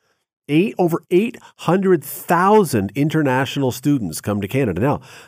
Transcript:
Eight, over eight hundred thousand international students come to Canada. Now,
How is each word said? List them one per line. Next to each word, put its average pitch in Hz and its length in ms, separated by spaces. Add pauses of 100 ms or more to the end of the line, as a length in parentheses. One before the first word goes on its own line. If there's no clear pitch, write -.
(480)
Eight, 165 300
over 165 320
eight 185 260 (220)
hundred 185 440
thousand 175 920
international 139 760
students 113 500
come 104 200
to 98 80
Canada. 92 320
Now, - 200 (280)